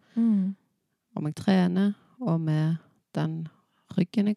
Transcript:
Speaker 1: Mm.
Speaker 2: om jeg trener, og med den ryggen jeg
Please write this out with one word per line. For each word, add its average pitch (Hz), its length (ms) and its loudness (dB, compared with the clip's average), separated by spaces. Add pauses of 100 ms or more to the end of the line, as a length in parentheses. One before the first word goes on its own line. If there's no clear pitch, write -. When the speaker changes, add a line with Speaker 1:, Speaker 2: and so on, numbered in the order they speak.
(160)
Speaker 1:
Mm. 202 400 2 (600)
Speaker 2:
om 160 100 -4
jeg 151 100 -4
trener, 190 600 2 (240)
og 165 220 0
med 156 360 0 (360)
den 160 340 -4 (480)
ryggen 202 320 0
jeg 208 100 0